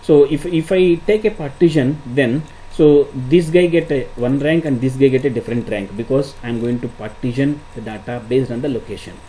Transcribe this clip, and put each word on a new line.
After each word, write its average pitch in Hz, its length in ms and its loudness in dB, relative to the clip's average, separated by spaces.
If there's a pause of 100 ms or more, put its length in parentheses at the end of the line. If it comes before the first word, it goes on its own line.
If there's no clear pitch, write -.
so 147 220 6
if, 143 200 -2
if 165 260 -2
I 185 260 4 (100)
take 214 180 0
a 214 60 2
partition, 151 720 0
then 127 380 0 (280)
so 147 440 4
this 147 340 2
guy 175 180 4
get 165 240 0
a 131 140 -2 (120)
one 123 240 0
rank 160 260 0
and 135 120 0
this 127 160 -2
guy 135 140 4
get 127 160 2
a 139 60 2
different 117 400 -4
rank, 101 260 -6
because 135 460 -2
I'm 117 180 -6
going 120 200 -2
to 120 80 -8
partition 127 720 -4 (140)
the 113 60 -12
data 110 480 -10
based 127 220 0
on 120 100 -6
the 147 80 -4
location. 110 460 -8 (140)